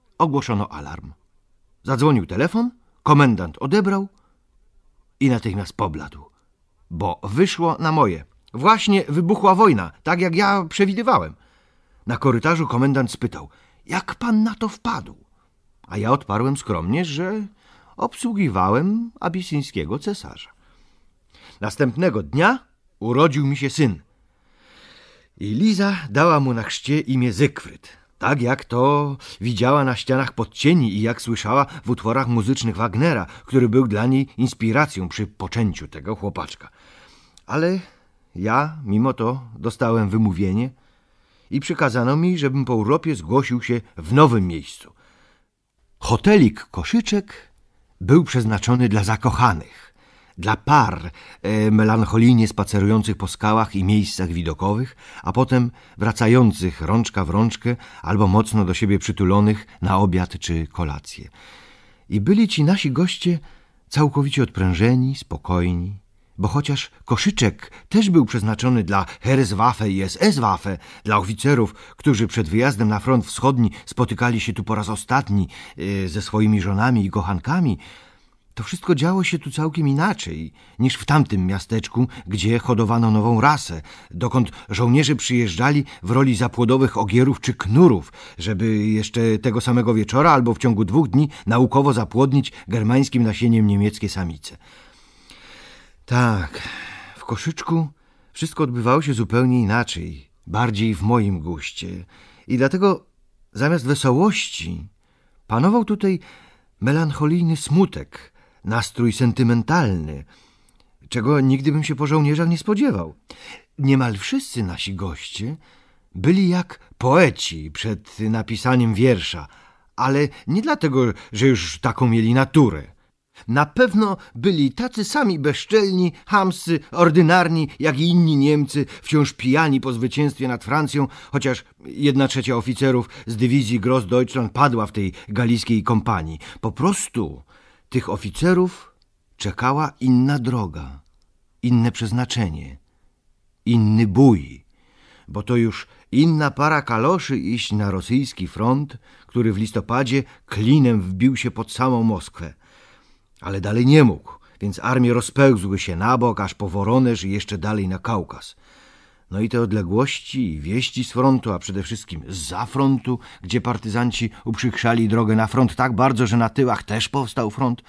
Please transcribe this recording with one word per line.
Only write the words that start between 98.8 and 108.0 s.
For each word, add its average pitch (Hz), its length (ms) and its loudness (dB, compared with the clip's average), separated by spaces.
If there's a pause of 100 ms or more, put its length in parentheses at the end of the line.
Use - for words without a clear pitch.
się 143 120 -2
zupełnie 120 480 2
inaczej, 87 680 -4 (180)
bardziej 107 480 -2
w 87 60 -8
moim 101 380 2
guście. 87 640 -10 (420)
I 127 100 -2
dlatego 185 480 0 (480)
zamiast 139 320 0
wesołości 131 1040 0 (600)
panował 196 380 2
tutaj 202 340 -2 (640)
melancholijny 156 760 0
smutek, - 760 -2 (300)